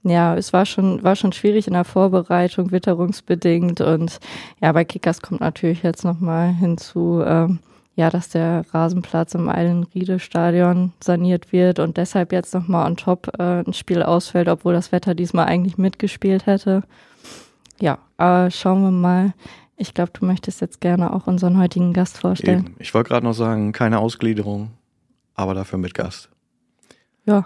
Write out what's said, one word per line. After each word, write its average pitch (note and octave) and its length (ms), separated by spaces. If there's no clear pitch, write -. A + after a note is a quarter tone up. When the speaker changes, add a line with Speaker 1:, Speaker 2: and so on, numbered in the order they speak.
Speaker 1:
ja, E3+ 340
es - 160
war F#3 140
schon, F#3+ 380
war F#3+ 120
schon G3 180
schwierig G#3 340
in F3+ 60
der F3 120
Vorbereitung, F3+ 840
witterungsbedingt. F3 1120
Und D#3+ 380
ja, E3 120
bei E3+ 120
Kickers - 380
kommt - 200
natürlich E3 420
jetzt E3+ 200
nochmal E3+ 480
hinzu, E3+ 720
ähm, E3 360
ja, E3 120
dass F3 200
der E3 420
Rasenplatz E3 640
im E3+ 140
Eilenriede-Stadion F3 1400
saniert F3 480
wird F3+ 260
und E3 200
deshalb F3 340
jetzt F3+ 220
nochmal E3+ 360
on F3 60
top, - 420
äh, F3 300
ein F#3 60
Spiel - 280
ausfällt, F3 460
obwohl E3+ 260
das F3 200
Wetter F3+ 200
diesmal E3 340
eigentlich F3+ 300
mitgespielt F#3+ 680
hätte. F#3+ 380
Ja, C#3 160
aber F3+ 340
schauen F#3+ 320
wir F#3+ 100
mal. F3+ 420
Ich - 180
glaub, F3 200
du - 120
möchtest F#3 360
jetzt - 180
gerne F3 340
auch F#3+ 140
unseren F3+ 320
heutigen F3+ 320
Gast F3+ 260
vorstellen. F#3 500
Speaker 2:
Eben. - 120
Ich - 140
wollte A2+ 160
gerade A#2+ 160
noch A#2 80
sagen, G#2+ 400
keine A2 260
Ausgliederung, G#2+ 720
aber F#2+ 180
dafür F#2+ 240
mit F2+ 160
Gast. - 360
Speaker 1:
Ja, G3+ 220